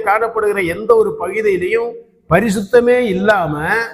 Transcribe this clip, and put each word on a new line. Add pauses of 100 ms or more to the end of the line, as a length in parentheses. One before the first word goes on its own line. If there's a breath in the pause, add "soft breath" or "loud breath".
காணப்படுகிற
எந்த
ஒரு
பகுதியிலையும் (380)
பரிசுத்தமே
இல்லாம, (240)